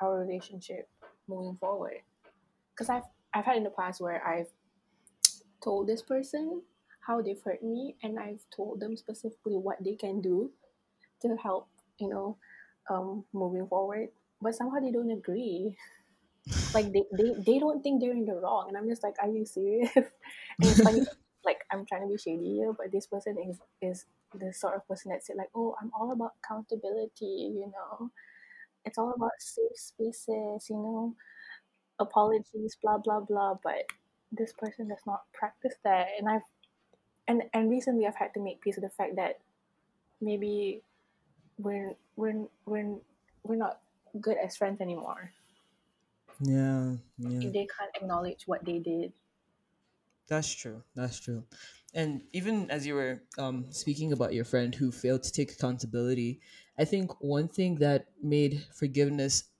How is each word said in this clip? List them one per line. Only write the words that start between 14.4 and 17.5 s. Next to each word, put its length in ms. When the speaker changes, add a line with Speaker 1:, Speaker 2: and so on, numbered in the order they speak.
Speaker 1:
But 160
somehow 240
they 120
don't 200
agree. 680
Speaker 2:
<laughs> 60
Speaker 1:
Like, 180
they, 200
they, 260
they 200